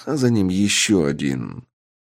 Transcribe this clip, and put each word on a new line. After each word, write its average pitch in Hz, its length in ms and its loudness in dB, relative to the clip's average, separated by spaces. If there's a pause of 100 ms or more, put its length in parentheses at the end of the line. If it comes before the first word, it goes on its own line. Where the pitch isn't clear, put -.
а 151 120 -4
за 127 120 2
ним 101 200 2
еще 98 560 2
один. 67 580 -4 (400)